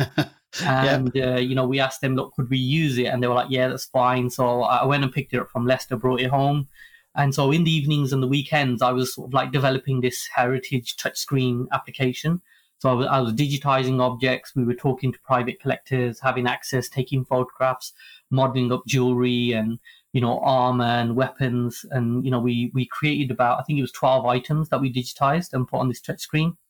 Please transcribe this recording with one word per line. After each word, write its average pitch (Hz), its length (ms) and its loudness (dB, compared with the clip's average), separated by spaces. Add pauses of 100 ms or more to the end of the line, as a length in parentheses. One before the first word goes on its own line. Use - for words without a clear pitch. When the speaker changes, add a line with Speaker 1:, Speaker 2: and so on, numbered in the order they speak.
(180)
Speaker 1:
<laughs> 143 140 -2 (300)
Yeah. 135 360 2
Speaker 2:
And, 127 200 -2
uh, 127 200 0
you 127 180 0
know, 127 100 2
we 135 140 0
asked 131 220 -2
them, 135 140 0
"Look, 135 200 -4
could 123 160 -2
we 131 80 2
use 135 400 0
it?" 123 60 2
And 123 180 0
they 123 40 2
were 123 60 2
like, 123 160 0
"Yeah, 131 200 2
that's 131 160 -6
fine." 123 440 2
So 123 320 0
I, 120 160 2
I 127 80 2
went 139 180 2
and 131 80 -2
picked - 220 -4
it 123 60 0
up - 100 -6
from 120 160 -4
Leicester, 127 320 0
brought 127 240 0
it 127 80 0
home. 139 380 2 (480)
And 139 180 2
so 139 180 2
in 165 120 4
the 160 80 2
evenings 147 420 2
and 135 80 2
the 127 60 0
weekends, 135 560 0
I 123 80 4
was 127 240 -2
sort 101 140 -12
of, 123 40 -6
like, 131 180 0
developing 135 500 0
this 123 260 -2
Heritage 127 680 -2
touchscreen 127 760 -2
application. 135 680 -2 (380)
So 139 120 0
I 127 40 4
was, 123 140 0
I 139 120 2
was 117 140 0
digitizing 135 680 0
objects. 127 560 -2
We 131 80 0
were 120 120 0
talking 131 360 0
to - 100 -14
private 123 380 -2
collectors, 123 600 -2
having 127 260 -2
access, 123 420 -2
taking 131 380 -4
photographs, 127 680 -2 (380)
modeling 131 420 2
up 123 140 -2
jewelry 123 680 2
and, 113 260 -2 (320)
you 127 100 2
know, 120 200 2
armor 127 420 2
and 117 320 0
weapons. 123 720 -2
And, 120 340 0
you 135 60 0
know, 131 100 2
we, 120 360 0
we 127 100 0
created 147 460 -2
about, 120 280 2
I 139 40 -8
think 147 160 -2
it 135 40 0
was 123 80 -6
twelve 131 360 2
items 151 420 0
that 139 120 0
we 131 120 -2
digitized 139 600 -2
and 127 140 -2
put 127 120 -4
on 131 80 0
this 123 140 -4
touchscreen. - 560 -4 (120)